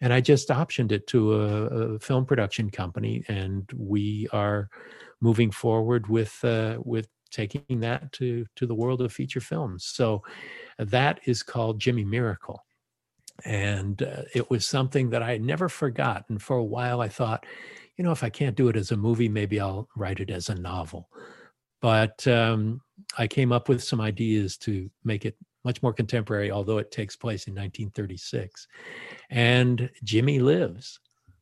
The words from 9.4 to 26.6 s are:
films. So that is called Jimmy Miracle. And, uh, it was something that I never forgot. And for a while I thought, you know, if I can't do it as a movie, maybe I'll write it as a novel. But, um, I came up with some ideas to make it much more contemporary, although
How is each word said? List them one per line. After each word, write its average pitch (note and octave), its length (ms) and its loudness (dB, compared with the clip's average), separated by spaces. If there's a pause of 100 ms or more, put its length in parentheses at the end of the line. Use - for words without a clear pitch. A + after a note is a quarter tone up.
films. A2 440 -6
So A2+ 360 0 (560)
that B2+ 480 2
is A#2+ 160 0
called A2+ 380 -2
Jimmy A#2+ 240 0
Miracle. G#2 600 -4 (800)
And, G2+ 600 -2
uh, - 200 -6 (100)
it A#2 180 0
was A2+ 140 2
something C3 440 0
that A#2 140 0
I A#2 160 -2
never D#3 300 0
forgot. B2 600 -2
And G#2+ 120 -4
for - 140 -2
a B2 80 2
while B2 380 -2
I A2 80 -2
thought, A2+ 360 -2 (520)
you F3+ 60 -2
know, F3 80 4
if D3 120 0
I A#2 60 -2
can't B2 280 0
do C3 100 6
it A2 80 4
as G2 160 -2
a - 60 2
movie, A2+ 320 2
maybe G#2 300 0
I'll G2 360 -4
write F#2+ 240 -4
it F#2+ 100 -6
as F2+ 200 -6
a G#2+ 60 -4
novel. F2 540 -8 (720)
But, A2 460 2
um, A2+ 540 4 (360)
I A#2 100 0
came B2+ 240 2
up A#2+ 180 2
with B2 140 4
some B2 160 0
ideas G#2+ 600 0
to G2 300 -4 (140)
make A2 220 -2
it A2 120 -6 (260)
much B2 180 -2
more A#2+ 120 2
contemporary, G#2 580 0
although G#2 260 0